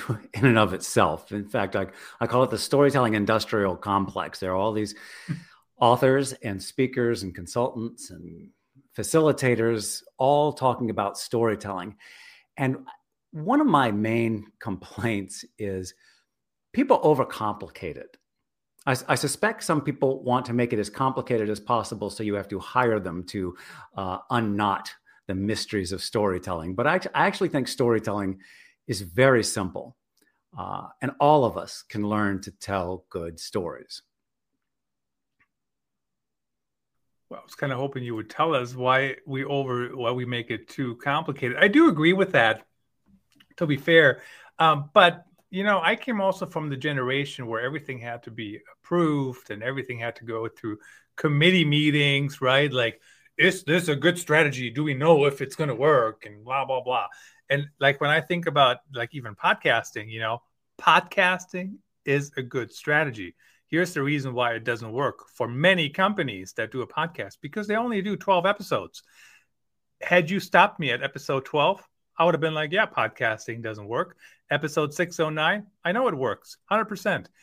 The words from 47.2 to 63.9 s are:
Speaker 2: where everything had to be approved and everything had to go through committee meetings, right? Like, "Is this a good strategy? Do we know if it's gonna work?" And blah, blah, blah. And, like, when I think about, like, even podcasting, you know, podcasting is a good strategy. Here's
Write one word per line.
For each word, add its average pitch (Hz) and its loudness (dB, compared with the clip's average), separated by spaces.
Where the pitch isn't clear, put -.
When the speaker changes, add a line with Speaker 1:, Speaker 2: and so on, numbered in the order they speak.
Speaker 2:
where 113 -6
everything 135 -8
had 120 -12
to - -18
be 110 -12
approved 147 -2
and 107 -10
everything 127 -6
had 117 -8
to - -20
go 113 -6
through 107 -10
committee 165 4
meetings, 143 2
right? 135 4
Like, 120 -2
"Is 170 2
this 170 2
a 147 2
good 175 4
strategy? 143 2
Do 135 -4
we 151 -2
know 143 6
if 139 0
it's 135 -8
gonna 147 -2
work?" 120 2
And 104 -20
blah, 131 -4
blah, 131 -2
blah. 120 -2
And, 143 0
like, 143 2
when 147 0
I 156 2
think 170 -4
about, 139 4
like, 117 -8
even 117 -12
podcasting, 117 -2
you 110 -10
know, 113 -4
podcasting 185 0
is 143 0
a 135 -4
good 123 -8
strategy. 135 -4
Here's 170 -2